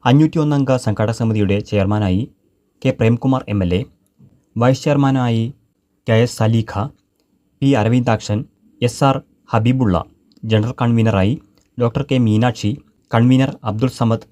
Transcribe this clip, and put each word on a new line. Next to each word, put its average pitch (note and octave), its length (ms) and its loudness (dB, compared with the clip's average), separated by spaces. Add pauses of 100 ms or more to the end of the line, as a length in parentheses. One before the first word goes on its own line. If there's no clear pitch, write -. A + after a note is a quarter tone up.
അഞ്ഞൂറ്റിയൊന്ന് D3+ 480 2
അംഗ C3+ 140 0 (120)
സംഘാടക A2 360 -2
സമിതിയുടെ G#2+ 360 0 (120)
ചെയർമാനായി G2+ 520 0 (640)
കെ - 160 -2
പ്രേംകുമാർ A#2+ 440 0 (120)
എം G2+ 120 -2
എൽ E2+ 120 0
എ, - 20 0 (840)
വൈസ് C3 220 2
ചെയർമാനായി C3+ 640 0 (640)
കെ A2+ 160 2
എസ് A2+ 160 -4
സലീഖ, A2+ 340 0 (840)
പി C#3 100 2 (100)
അരവിന്ദാക്ഷൻ, A2+ 600 0 (480)
എസ് - 200 -4
ആർ C3+ 100 2 (340)
ഹബീബുള്ള, A#2 440 2 (560)
ജനറൽ A2 300 0
കൺവീനറായി A2+ 520 2 (440)
ഡോക്ടർ A#2+ 320 -2
കെ C3 160 0
മീനാക്ഷി, A2 460 0 (400)
കൺവീനർ B2+ 400 4 (180)
അബ്ദുൾ A2 300 -2
സമദ് A2+ 320 -2